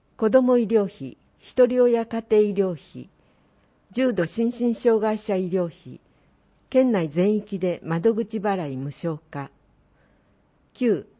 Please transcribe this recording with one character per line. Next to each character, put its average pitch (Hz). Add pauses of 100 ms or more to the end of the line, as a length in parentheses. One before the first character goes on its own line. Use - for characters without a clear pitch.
(160)
子 220
ど 262
も 247
医 226
療 208
費、 135 (240)
ひ -
と 247
り 247
親 233
家 226
庭 214
医 208
療 185
費、 - (800)
重 254
度 180
心 226
身 240
障 226
害 214
者 214
医 185
療 175
費、 - (680)
県 254
内 175
全 180
域 202
で 175
窓 170
口 220
払 185
い 131
無 139
償 160 (120)
化。 139 (1200)
九、 208 (140)